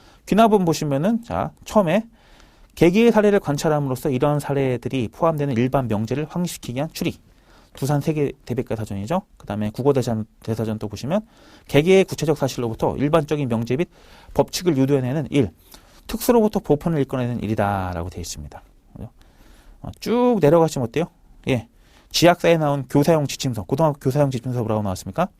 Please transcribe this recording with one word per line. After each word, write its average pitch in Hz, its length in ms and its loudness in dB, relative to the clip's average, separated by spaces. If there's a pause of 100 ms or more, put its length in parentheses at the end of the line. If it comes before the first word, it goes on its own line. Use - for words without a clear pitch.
(260)
귀납은 208 380 4
보시면은, 160 580 -2
자, 95 300 -4 (120)
처음에 202 420 0 (680)
개개의 214 380 6
사례를 208 260 4
관찰함으로써 147 720 -2
이러한 147 300 2
사례들이 131 680 -2
포함되는 143 480 -2
일반 127 300 0
명제를 113 420 -4
확립시키기 170 480 -6
위한 151 160 -6
추리. - 260 -6 (560)
두산 143 260 -2
세계 151 320 -2 (120)
대백과 117 320 -6
사전이죠. 110 460 -6 (160)
그다음에 104 320 -6
국어 127 220 0
대사전, 117 340 -2 (160)
대사전 110 360 -4
또 107 100 -8
보시면 139 340 -4 (460)
개개의 185 360 4
구체적 151 320 -2
사실로부터 120 600 -2
일반적인 147 520 0
명제 117 280 -2
및 175 120 -2 (460)
법칙을 160 420 0
유도해내는 135 540 0
일, 117 200 0 (560)
특수로부터 220 540 0
보편을 156 400 0
이끌어내는 123 420 -4
일이다라고 95 680 -2
돼 90 100 -12
있습니다. 73 420 -14 (320)
그죠? 110 140 -14 (720)
어, - 100 -14 (100)
쭉 240 400 2
내려가시면 151 480 4
어때요? 165 180 -2 (420)
예, 123 200 -2 (420)
지학사에 170 480 4
나온 143 320 -2
교사용 156 360 4
지침서, 117 360 -4
고등학교 143 360 0
교사용 139 320 0
지침서 123 300 -4
뭐라고 107 220 -2
나왔습니까? 98 460 -4 (120)